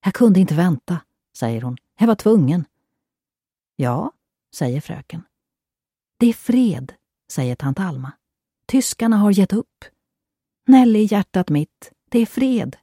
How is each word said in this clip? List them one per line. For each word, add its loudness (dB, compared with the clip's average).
Jag -2
kunde 4
inte 2
vänta, -2
säger -6
hon. -10
Jag 2
var 2
tvungen. 2
Ja, -4
säger -4
fröken. -16
Det 2
är 2
fred, -2
säger -4
tant -6
Alma. -8
Tyskarna -2
har 4
gett 2
upp. -8
Nelly, 6
hjärtat -2
mitt, -4
det 0
är 2
fred. -4